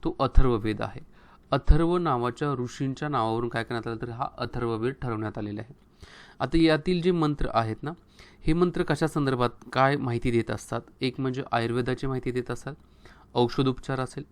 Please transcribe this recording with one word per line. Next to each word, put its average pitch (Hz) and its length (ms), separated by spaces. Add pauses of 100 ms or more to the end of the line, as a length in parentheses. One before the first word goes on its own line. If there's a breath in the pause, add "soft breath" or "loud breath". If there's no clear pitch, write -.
तो - 160
अथर्ववेद 110 600
आहे. - 180 (500 soft breath)
अथर्व 165 480
नावाच्या 139 540
ऋषींच्या 135 560
नावावरून 117 400
काय 113 160
करण्यात 117 220
आलं 117 160
तर 123 60
हा 120 200 (100)
अथर्ववेद 120 640
ठरवण्यात 110 360
आलेला 104 220
आहे. 104 140 (680 loud breath)
आता 131 180
यातील 165 440
जे 180 80
मंत्र 156 440
आहेत 110 280
ना, 143 80 (520 loud breath)
हे 160 100
मंत्र 175 300
कशा 160 240
संदर्भात 131 440 (220)
काय 135 240
माहिती 123 340
देत 117 200
असतात? 113 300 (200)
एक 131 200
म्हणजे 131 220 (100)
आयुर्वेदाची 120 540
माहिती 131 240
देत 123 200
असतात, 135 240 (600 loud breath)
औषधोपचार 131 680
असेल 131 320